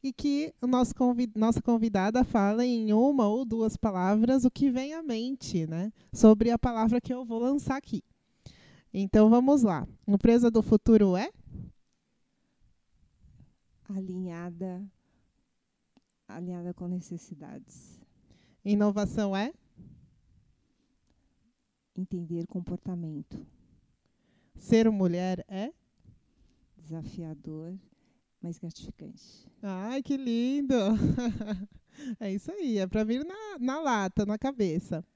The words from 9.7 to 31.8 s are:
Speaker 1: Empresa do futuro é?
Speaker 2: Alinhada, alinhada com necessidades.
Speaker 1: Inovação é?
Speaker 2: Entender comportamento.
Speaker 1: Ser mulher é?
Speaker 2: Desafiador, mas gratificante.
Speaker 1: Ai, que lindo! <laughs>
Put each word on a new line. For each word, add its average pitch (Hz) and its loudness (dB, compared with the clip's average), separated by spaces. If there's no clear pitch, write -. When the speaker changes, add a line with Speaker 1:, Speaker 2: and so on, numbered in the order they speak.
Speaker 1:
Empresa 233 6
do 220 4
futuro 208 6
é? 247 -4
Speaker 2:
Alinhada, 180 -10
alinhada 180 -10
com 180 -12
necessidades. - -14
Speaker 1:
Inovação 208 0
é? 226 -4
Speaker 2:
Entender 175 -8
comportamento. 170 -10
Speaker 1:
Ser 226 2
mulher 185 -2
é? 208 -10
Speaker 2:
Desafiador, 160 -14
mas 170 -8
gratificante. - -18
Speaker 1:
Ai, 202 -8
que 277 -4
lindo! 262 -2
<laughs> 214 0